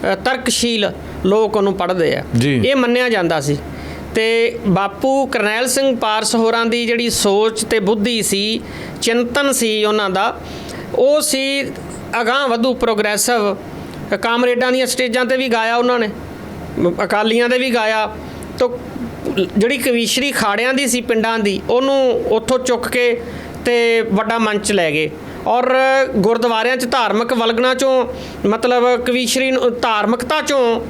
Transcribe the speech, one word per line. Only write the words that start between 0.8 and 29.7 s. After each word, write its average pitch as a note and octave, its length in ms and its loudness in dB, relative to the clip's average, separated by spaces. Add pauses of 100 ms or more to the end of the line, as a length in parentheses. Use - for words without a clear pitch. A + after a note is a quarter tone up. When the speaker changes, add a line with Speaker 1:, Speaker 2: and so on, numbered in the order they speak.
Speaker 1:
ਲੋਕ G#3 320 2
ਉਹਨੂੰ G3 180 2
ਪੜ੍ਹਦੇ F3 420 0
ਆ। C3+ 80 -6 (140)
Speaker 2:
ਜੀ। C3 280 2
Speaker 1:
ਇਹ C#4 100 2
ਮੰਨਿਆ B3 320 2
ਜਾਂਦਾ E3+ 320 0
ਸੀ। D3 160 0 (580)
ਤੇ A3+ 440 2 (100)
ਬਾਪੂ G3+ 580 2
ਕਰਨੈਲ A3+ 420 0
ਸਿੰਘ C4+ 280 2
ਪਾਰਸ A3 380 0
ਹੋਰਾਂ A3+ 320 2
ਦੀ A#3 200 0
ਜਿਹੜੀ A#3 240 0
ਸੋਚ G#3+ 540 2
ਤੇ A3+ 160 2
ਬੁੱਧੀ G#3+ 420 0
ਸੀ, G#3 380 0 (420)
ਚਿੰਤਨ A#3+ 500 0
ਸੀ G#3+ 320 0
ਉਹਨਾਂ G#3 260 0
ਦਾ, G3 300 -2 (540)
ਉਹ C#4+ 260 4
ਸੀ C#4 420 0 (580)
ਅਗਾਂਹ C4 280 0
ਵਧੂ, A#3 260 2
ਪ੍ਰੋਗਰੈਸਿਵ। G#3+ 840 0 (600)
ਕਾਮਰੇਡਾਂ B3 560 0
ਦੀਆਂ B3+ 140 2
ਸਟੇਜਾਂ B3+ 380 0
ਤੇ C4 120 0
ਵੀ C4 120 0
ਗਾਇਆ A3+ 280 0
ਉਹਨਾਂ B3 220 2
ਨੇ, A3 100 0 (960)
ਅਕਾਲੀਆਂ A3 440 2
ਦੇ B3+ 100 2
ਵੀ B3+ 160 0
ਗਾਇਆ। A3 420 0 (420)
ਤੋ B3 200 0 (800)
ਜਿਹੜੀ A#3 200 2
ਕਵੀਸ਼ਰੀ B3 520 0
ਖਾੜਿਆਂ A3+ 440 0
ਦੀ C4+ 120 0
ਸੀ B3 140 0
ਪਿੰਡਾਂ A3+ 380 0
ਦੀ, G3+ 320 0
ਉਹਨੂੰ C4 580 2
ਉੱਥੋਂ A3+ 300 2
ਚੁੱਕ A#3+ 300 -2
ਕੇ A#3+ 320 2 (440)
ਤੇ A#3 360 2
ਵੱਡਾ A3 380 0
ਮੰਚ G#3 340 0
ਲੈ E3+ 180 2
ਗਏ। D3+ 200 0 (360)
ਔਰ B3+ 280 2 (420)
ਗੁਰਦੁਆਰਿਆਂ A3+ 600 2
'ਚ A#3+ 140 -2
ਧਾਰਮਿਕ A3+ 420 0
ਵਲਗਣਾ A#3 400 2
'ਚੋਂ, C4 340 2 (400)
ਮਤਲਬ B3 580 2
ਕਵੀਸ਼ਰੀ B3+ 460 0
ਨੂੰ, B3 300 0